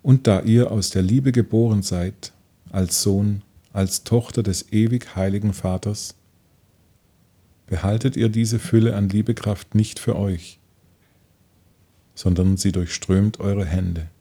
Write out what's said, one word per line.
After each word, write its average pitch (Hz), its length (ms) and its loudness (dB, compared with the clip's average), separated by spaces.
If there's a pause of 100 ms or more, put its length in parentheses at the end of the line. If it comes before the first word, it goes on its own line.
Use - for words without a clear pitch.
Und 135 240 4
da 98 160 4
ihr 113 280 4
aus 104 200 -2
der 95 120 0
Liebe 127 300 2
geboren 113 500 2
seid, 92 500 -6 (380)
als 92 320 -2
Sohn, 101 400 0 (300)
als 95 320 -4
Tochter 117 380 -2
des 98 300 -4
ewig 113 420 0
heiligen 98 380 -2
Vaters, 95 640 -6 (1500)
behaltet 107 500 -2
ihr 113 120 2
diese 113 300 0
Fülle 113 380 2
an 101 120 2
Liebekraft 104 680 -2
nicht 110 240 0
für - 180 -2
euch, 95 420 -4 (1600)
sondern 92 420 2
sie 95 160 -2
durchströmt 95 680 0
eure 101 240 -2
Hände. 87 440 -2 (120)